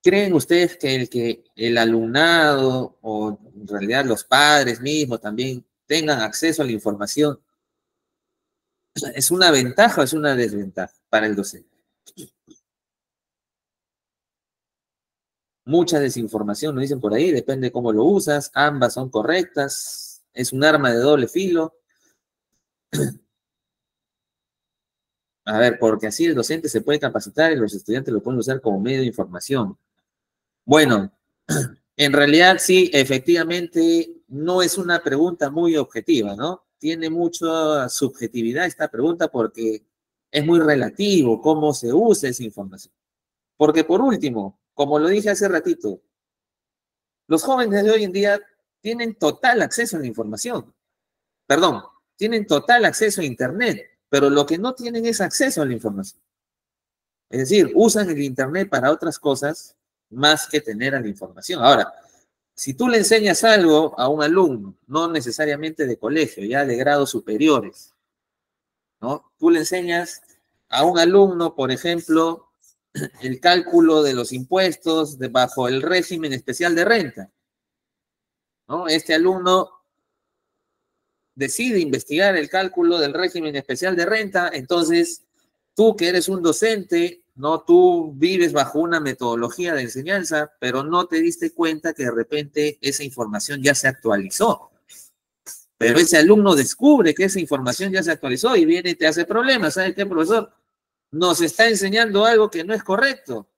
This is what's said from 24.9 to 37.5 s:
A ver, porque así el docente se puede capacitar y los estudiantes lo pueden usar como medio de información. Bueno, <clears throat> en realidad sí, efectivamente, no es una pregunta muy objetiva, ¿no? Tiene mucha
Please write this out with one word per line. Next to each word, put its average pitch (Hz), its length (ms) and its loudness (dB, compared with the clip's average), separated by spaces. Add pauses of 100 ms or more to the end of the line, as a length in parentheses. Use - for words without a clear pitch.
A 107 140 -4
ver, 117 200 2
porque 110 280 0
así 160 200 -4
el 160 80 0
docente 151 340 -4
se 110 140 -2
puede 147 180 -2
capacitar 143 520 -2
y 147 40 0
los 104 180 -4
estudiantes 120 400 -6
lo 101 80 -2
pueden 127 160 -4
usar 131 220 -4
como 98 200 -2
medio 131 200 -2
de 131 60 0
información. 98 680 -6 (880)
Bueno, 123 480 4 (360)
<clears throat> - 480 -8
en 143 160 2
realidad 156 480 6
sí, 185 320 4
efectivamente, 165 1400 0
no 170 340 -2
es 180 160 -2
una 175 240 -4
pregunta 151 480 -2
muy 165 260 0
objetiva, 113 600 -2
¿no? 160 280 -8 (140)
Tiene 160 320 -6
mucha 160 800 -2